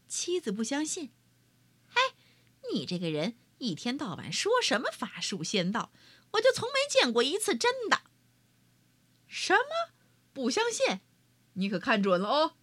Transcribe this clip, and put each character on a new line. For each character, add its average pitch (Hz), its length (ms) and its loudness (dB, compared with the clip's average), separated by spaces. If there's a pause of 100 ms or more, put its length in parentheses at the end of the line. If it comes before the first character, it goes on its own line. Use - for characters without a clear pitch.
妻 - 340 -4
子 220 100 -4
不 202 100 -2
相 277 240 -2
信 302 260 -8 (840)
：“哎， 480 60 6 (720)
你 180 120 -2
这 180 140 -4
个 175 100 -2
人 156 280 -2 (220)
一 226 140 -2
天 240 240 -6
到 247 180 -6
晚 120 140 -10
说 427 320 2
什 240 200 0
么 523 100 -4
法 - 300 -10
术 180 200 -6
仙 180 300 -2
道， 214 220 -4 (380)
我 427 100 0
就 494 100 6
从 466 160 -2
没 539 120 0 (100)
见 392 240 4
过 240 100 4
一 294 140 0
次 415 180 0
真 480 320 0
的。 - 140 2 (1300)
”“什 - 240 0
么？ 587 400 2 (400)
不 262 160 0
相 440 200 2
信？ 440 300 0 (540)
你 190 160 -2
可 190 100 -2
看 220 240 2
准 185 160 4
了 196 80 -2
哦。” 302 360 2